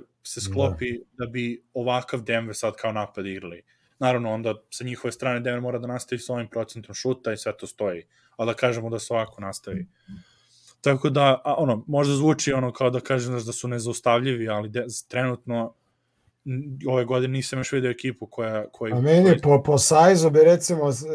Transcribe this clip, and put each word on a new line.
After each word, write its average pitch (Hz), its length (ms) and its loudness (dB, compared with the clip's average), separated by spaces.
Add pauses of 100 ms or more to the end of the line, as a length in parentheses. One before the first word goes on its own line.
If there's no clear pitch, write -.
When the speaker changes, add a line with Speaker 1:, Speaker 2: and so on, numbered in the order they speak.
(240)
Speaker 1:
se - 160 -12
Speaker 2:
Da. - 40 -8
Speaker 1:
sklopi 101 420 -2 (280)
da 123 120 -10
bi 120 380 -6 (100)
ovakav 123 480 -4
Denver 113 340 -4
sad 110 200 -4
kao 110 160 -4
napad 101 340 -6
igrali. 90 360 -12 (380)
Naravno, 123 320 0
onda 113 220 -4 (160)
sa - 140 -12
njihove 123 280 -6
strane 123 280 -4
Denver 123 220 -4
mora 123 180 -6
da 120 80 -12
nastavi 123 320 -8
sa 123 140 -8
ovim 117 160 -6
procentom 107 460 -10
šuta 127 380 -4
i 101 40 -8
sve 107 200 -8
to 92 100 -14
stoji. 90 360 -6 (320)
Ali 117 120 -4
da 117 60 0
kažemo 117 360 -2
da 113 100 -6
se - 140 -8
ovako 110 280 -4
nastavi. 98 460 -10 (960)
Tako 139 280 2
da, 135 340 4
a, 143 120 -2
ono, 117 320 0
možda 143 280 0
zvuči 147 380 2
ono 127 200 -2
kao 127 160 0
da 123 100 0
kažem, 127 300 -2
znaš, 120 160 -4
da 120 60 -6
su - 160 -8
nezaustavljivi, 120 840 0
ali 107 200 -4
de-, 113 160 -4 (220)
trenutno, 120 640 -4 (720)
n-, 135 320 -8 (100)
ove 127 180 2
godine 127 280 0
nisam 131 260 -4
još 123 120 -6
vidio 127 200 0
ekipu 120 360 -8
koja... 110 420 -6
koja 113 260 -6
Speaker 2:
A 123 60 2
meni 160 220 6
Speaker 1:
koja 180 140 8
Speaker 2:
po, 143 260 6
po 147 140 4
sajzu 165 520 8
bi, 151 100 6
recimo, 165 520 6
s-, 131 240 -6